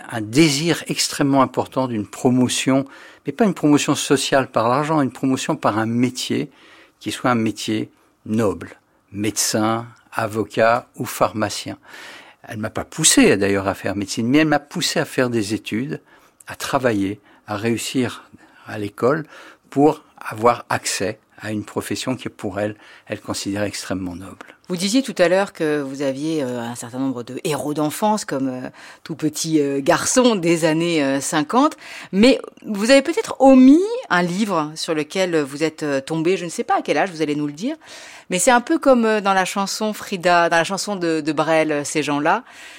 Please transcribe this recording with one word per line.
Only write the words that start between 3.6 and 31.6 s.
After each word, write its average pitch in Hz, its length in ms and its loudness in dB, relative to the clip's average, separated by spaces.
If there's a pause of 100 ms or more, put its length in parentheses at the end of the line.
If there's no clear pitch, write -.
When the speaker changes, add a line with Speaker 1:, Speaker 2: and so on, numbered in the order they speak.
Speaker 1:
sociale 135 560 0
par 117 160 2
l'argent, 147 320 0
une 127 100 0
promotion 135 460 -2
par 107 220 0
un 110 80 0
métier 120 640 -2 (500)
qui 104 100 -8
soit 127 200 -2
un 123 40 2
métier 113 560 -4 (340)
noble, 104 540 -2 (320)
médecin, 110 760 -2 (260)
avocat 113 840 0
ou 127 100 -6
pharmacien. 104 720 -4 (680)
Elle 117 120 -12
m'a 107 120 -6
pas 92 140 -8
poussé, 160 520 4
d'ailleurs, 98 300 0
à 92 80 0
faire 98 220 -6
médecine, 113 320 -4
mais 139 100 4
elle 156 100 4
m'a 147 120 2
poussé - 400 -4
à 143 40 -2
faire 127 260 -2
des 110 240 -2
études, 143 460 -6 (460)
à - 80 -14
travailler, 104 640 -2 (280)
à 110 100 -8
réussir 117 720 -4 (360)
à 110 120 -12
l'école 120 480 -2 (440)
pour 147 340 2 (140)
avoir 117 500 -2
accès - 500 -4 (260)
à 110 60 -8
une 107 140 -6
profession - 500 -6
qui, 120 140 -10
pour 101 320 -8
elle, 104 160 -4 (300)
elle 104 140 -8
considérait 104 460 -6
extrêmement 92 480 -8
noble. 95 320 -16 (220)
Speaker 2:
Vous 180 80 -6
disiez 202 260 0
tout 220 160 -8
à 175 100 6
l'heure 190 240 2
que 151 300 -2
vous 135 200 -8
aviez, 143 420 -4
euh, 123 160 -6
un 117 160 -8
certain 123 240 -10
nombre 127 240 -4
de 127 180 -12
héros 147 320 -4
d'enfance, 156 500 -2
comme, 135 240 -4
euh, 127 200 -8 (340)
tout 160 140 -10
petit, 156 440 0
euh, 139 200 0
garçon 214 560 2
des 170 280 0
années, 165 380 2
euh, 139 180 0
cinquante, 202 560 0 (360)